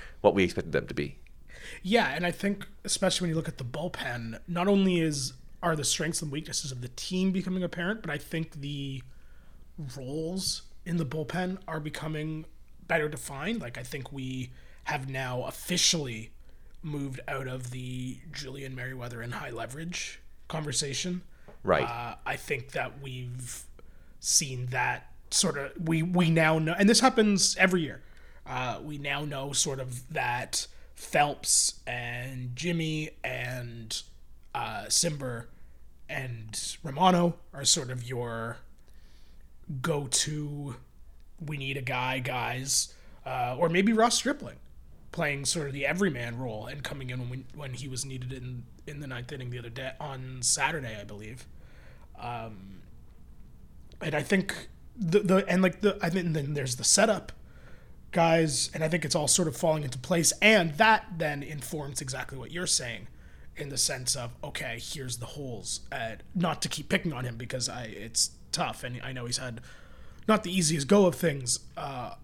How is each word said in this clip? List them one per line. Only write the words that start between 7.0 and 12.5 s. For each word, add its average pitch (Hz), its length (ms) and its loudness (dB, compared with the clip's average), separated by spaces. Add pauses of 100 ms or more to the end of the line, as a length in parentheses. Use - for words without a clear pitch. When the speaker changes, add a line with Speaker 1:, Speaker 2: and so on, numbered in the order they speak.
Speaker 2:
becoming 185 300 0
apparent, 180 400 -2
but 165 80 -4
I 147 80 -2
think 160 420 -4
the 139 420 -4 (920)
roles 160 640 -2 (220)
in 175 120 0
the 160 100 2
bullpen 180 600 -2
are 160 140 -4
becoming 156 640 -4 (420)